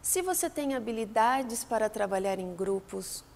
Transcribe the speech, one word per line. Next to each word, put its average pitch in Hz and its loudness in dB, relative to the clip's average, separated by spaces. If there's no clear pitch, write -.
Se - 0
você 349 0
tem 285 -2
habilidades 226 2
para 214 2
trabalhar 196 0
em 185 -6
grupos 190 -4